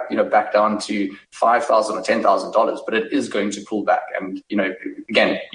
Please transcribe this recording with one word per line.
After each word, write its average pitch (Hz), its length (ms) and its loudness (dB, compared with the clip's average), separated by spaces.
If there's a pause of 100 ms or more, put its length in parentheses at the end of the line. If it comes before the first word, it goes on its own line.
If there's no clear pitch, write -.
(120)
you 117 60 0
know, 104 80 2
back 104 280 2
down 107 280 2
to 101 340 -4 (160)
five 120 340 2
thousand 113 320 2
or 110 60 -6
ten 110 180 2
thousand 95 300 2
dollars, 107 340 2
but - 80 -4
it 113 200 -2
is 123 160 0
going 104 220 -2
to 101 100 -10
pull 104 220 -6
back. 92 180 2 (180)
And, 95 300 -8
you 101 80 -2
know, 95 160 0 (360)
again, 110 300 2 (160)